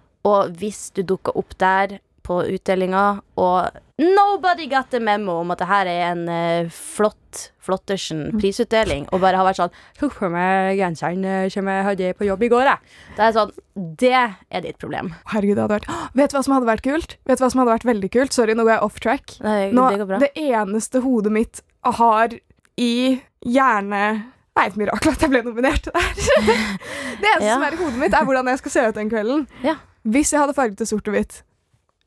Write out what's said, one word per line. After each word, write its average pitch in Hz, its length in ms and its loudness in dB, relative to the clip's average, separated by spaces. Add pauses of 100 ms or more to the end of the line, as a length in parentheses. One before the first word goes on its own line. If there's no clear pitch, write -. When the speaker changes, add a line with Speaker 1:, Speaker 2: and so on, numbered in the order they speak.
(260)
Speaker 1:
Og 202 320 4
hvis 208 360 -8
du 202 100 -4
dukker - 340 -2
opp - 200 -8
der 190 420 0 (240)
på 180 140 -2 (100)
utdelinga, 190 720 0 (160)
og 180 340 2 (300)
nobody 370 720 2
got 262 220 -2
the 247 80 0
memo 208 420 0
om 175 100 -4
at 175 80 -4
det 180 80 -2
her 196 200 2
er 175 240 -2
en, 170 180 -4
eh, 170 400 -2
flott, - 800 -4 (120)
flottersen 180 720 -6
Speaker 2:
Mm. 220 80 -2
Speaker 1:
prisutdeling, 202 720 0
og 185 100 0
bare 185 140 4
har 190 100 2
vært 190 140 0
sånn, 175 120 0 (280)
"Huff, 285 140 -2
for 190 160 -4
meg, 190 500 0
genseren, 175 460 -2
eh, 190 240 -2
som 196 180 -4
jeg 196 160 -2
hadde 190 340 -2
på 202 80 -4
jobb 196 180 0
i 240 60 0
går, 240 140 4
jeg." 269 140 2 (400)
Det - 80 -12
er 226 80 6
sånn, 208 180 2 (460)
det 247 380 2 (160)
er 185 100 -6
ditt - 180 -12
problem. - 340 -8 (140)
Speaker 2:
Herregud, 202 280 2
det 220 120 0
hadde 208 140 0
vært, - 300 -10
<gasps> - 40 -6
vet 277 160 4
du 285 60 -2
hva 269 60 0
som 269 100 0
hadde 262 120 2
vært 220 160 0
kult? 294 340 -4 (120)
Vet 254 120 4
du 262 40 2
hva 247 80 4
som 262 80 0
hadde 240 160 4
vært 226 160 -4
veldig 196 200 -2
kult? 262 220 2
Sorry, 220 200 2
nå 226 100 0
går 220 160 6
jeg - 40 0
off 208 180 -4
track. 247 240 -2 (160)
Speaker 1:
Nei, 202 300 0
Speaker 2:
Nå, 254 200 4
Speaker 1:
det 202 80 -2
går 208 80 -4
bra. 190 120 -2
Speaker 2:
det 285 180 2
eneste 233 640 -2
hodet 226 280 0
mitt 214 300 -2 (220)
har 233 460 4 (480)
i 247 440 2 (240)
hjerne-, 214 800 0 (320)
nei, - 100 2
et 202 120 -6
mirakel 208 340 0
at 254 100 -4
jeg 320 80 2
ble 254 140 4
nominert 247 400 0
der. 339 300 -2
<laughs> 240 1040 0
Det 427 100 2
eneste 330 160 2
Speaker 1:
Ja. 214 100 2
Speaker 2:
som 277 80 0
er 294 100 -2
i 320 40 -8
hodet 285 220 -4
mitt, 208 140 2
er 311 120 2
hvordan 262 220 0
jeg 254 120 0
skal 294 120 -10
se 269 160 2
ut 214 80 -2
den 214 140 -4
kvelden. 233 380 -2 (160)
Speaker 1:
Ja. 302 120 0 (300)
Speaker 2:
Hvis 262 280 2
jeg 294 80 4
hadde 277 140 0
farget 226 220 -2
det 226 100 -4
sort 208 200 -4
og 208 80 -2
hvitt, - 280 -4 (640)